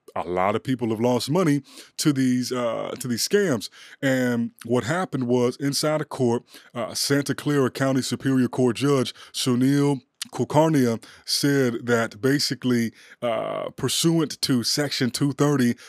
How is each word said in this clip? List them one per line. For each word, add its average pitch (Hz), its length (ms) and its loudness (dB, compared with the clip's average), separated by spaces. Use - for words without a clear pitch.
a 98 80 -4
lot 92 320 0
of 110 80 -4
people 120 260 -2
have 110 100 -2
lost 123 300 0
money 147 320 2
to 151 160 2
these, 127 380 0
uh, 113 480 -4
to 131 80 -10
these 117 200 -2
scams. 180 420 0
And 123 500 0
what 120 220 0
happened 147 420 -4
was, 123 300 2
inside 147 440 -2
a 147 40 -6
court, 120 380 0
uh, 92 200 -8
Santa 139 420 0
Clara 143 340 0
County 135 320 0
Superior 127 460 0
Court 123 300 0
Judge 135 360 0
Sunil 135 680 2
Kulkarnia 131 720 2
said 131 600 0
that 113 360 0
basically, 127 720 0
uh, 107 500 -4
pursuant 165 680 0
to 123 220 2
Section 139 480 -2
two 143 220 0
thirty 135 420 2